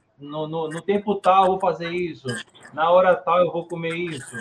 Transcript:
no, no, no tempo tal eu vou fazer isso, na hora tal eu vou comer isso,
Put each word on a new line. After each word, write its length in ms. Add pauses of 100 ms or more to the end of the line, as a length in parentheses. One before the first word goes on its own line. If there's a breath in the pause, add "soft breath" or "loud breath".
(180)
no, 300
no, 220
no 120
tempo 340
tal 280
eu 80
vou 80
fazer 300
isso, 360 (480)
na 160
hora 260
tal 240
eu 120
vou 160
comer 260
isso, 480